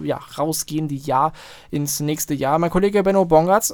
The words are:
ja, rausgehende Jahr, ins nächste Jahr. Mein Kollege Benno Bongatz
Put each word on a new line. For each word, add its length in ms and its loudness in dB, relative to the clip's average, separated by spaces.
ja, 160 -4
rausgehende 560 -4
Jahr, 380 0
ins 300 -4
nächste 340 -4
Jahr. 240 0
Mein 140 0
Kollege 320 2
Benno 220 4
Bongatz 480 4